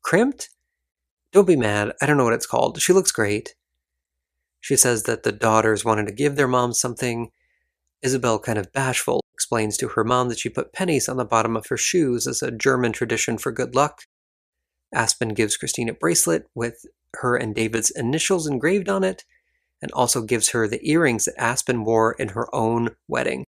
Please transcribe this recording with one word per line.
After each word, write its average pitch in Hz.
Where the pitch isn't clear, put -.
Crimped? 233
Don't 190
be 180
mad, 104
I -
don't 147
know 131
what 113
it's -
called. 127
She -
looks 185
great. 104
She -
says 120
that 113
the -
daughters 110
wanted 107
to 104
give 139
their 139
mom 123
something. 117
Isabel, 127
kind 107
of 95
bashful, 131
explains 110
to -
her 113
mom 123
that 117
she 120
put -
pennies 165
on 135
the 127
bottom 113
of 110
her 127
shoes 131
as 127
a 127
German 123
tradition 113
for 123
good 123
luck. 143
Aspen 113
gives 107
Christine -
a -
bracelet 165
with 117
her 123
and 113
David's 113
initials 156
engraved 170
on 196
it, 185
and -
also 123
gives 113
her 113
the 113
earrings 147
that -
Aspen 120
wore 113
in 117
her 113
own 117
wedding. 127